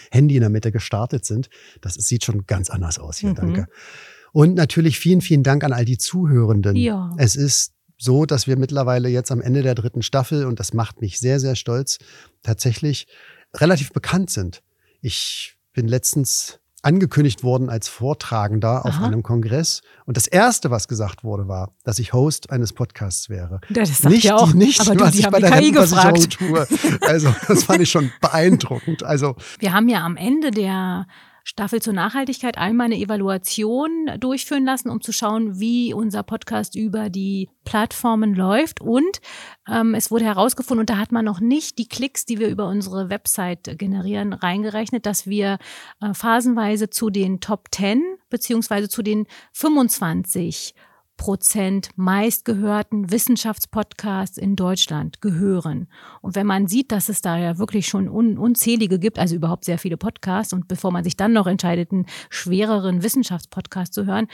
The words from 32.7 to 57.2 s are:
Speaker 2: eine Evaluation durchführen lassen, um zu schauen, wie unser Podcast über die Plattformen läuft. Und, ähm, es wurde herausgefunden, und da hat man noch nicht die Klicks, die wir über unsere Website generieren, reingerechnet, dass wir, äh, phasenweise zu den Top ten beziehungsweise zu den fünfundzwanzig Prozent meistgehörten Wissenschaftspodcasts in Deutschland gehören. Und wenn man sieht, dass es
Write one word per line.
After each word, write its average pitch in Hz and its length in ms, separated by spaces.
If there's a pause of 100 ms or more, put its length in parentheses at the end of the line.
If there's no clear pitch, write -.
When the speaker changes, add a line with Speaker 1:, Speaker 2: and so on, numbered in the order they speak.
Speaker 2:
eine 226 120
Evaluation 208 920 (280)
durchführen 262 460
lassen, 262 240
um 220 140
zu 226 100
schauen, 214 480
wie 233 320
unser 208 300
Podcast 226 520
über 214 360
die 190 400 (160)
Plattformen 220 680
läuft. 202 460
Und, 285 400 (500)
ähm, 226 240
es 220 160
wurde 226 140
herausgefunden, 220 560
und 220 80
da 226 80
hat 214 160
man 226 140
noch 190 140
nicht 262 360
die 240 100
Klicks, - 380
die 226 140
wir 220 100
über 202 180
unsere 190 440
Website 180 680
generieren, 196 540
reingerechnet, 208 720
dass 208 220
wir, 196 320 (420)
äh, 202 140
phasenweise 226 720
zu 220 220
den 190 300
Top - 300
ten 202 300 (300)
beziehungsweise 220 580
zu - 140
den 214 240 (260)
fünfundzwanzig 185 1200 (420)
Prozent 196 800
meistgehörten 208 1200
Wissenschaftspodcasts 214 1200
in 196 200
Deutschland 180 640
gehören. 180 640 (360)
Und 185 120
wenn 202 100
man 196 220
sieht, 220 240
dass 208 180
es 214 140